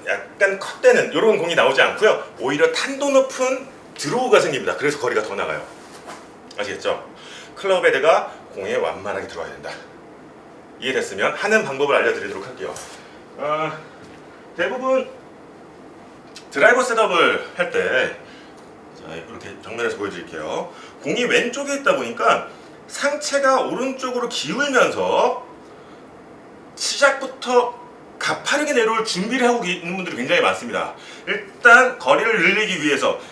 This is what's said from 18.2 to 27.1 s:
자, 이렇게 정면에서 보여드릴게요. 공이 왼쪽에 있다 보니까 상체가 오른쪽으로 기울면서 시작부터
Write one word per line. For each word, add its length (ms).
자, 160
이렇게 480
정면에서 340
보여드릴게요. 760
공이 220
왼쪽에 520
있다 200
보니까 520
상체가 760
오른쪽으로 680
기울면서 1160
시작부터 1040